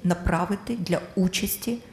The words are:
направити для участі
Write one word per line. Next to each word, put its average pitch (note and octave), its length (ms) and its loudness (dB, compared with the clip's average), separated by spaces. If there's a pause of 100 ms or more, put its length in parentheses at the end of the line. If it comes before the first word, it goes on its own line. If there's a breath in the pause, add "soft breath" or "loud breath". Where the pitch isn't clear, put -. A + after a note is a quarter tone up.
направити F3+ 720 0
для F3+ 240 0 (160)
участі G3+ 640 0 (140)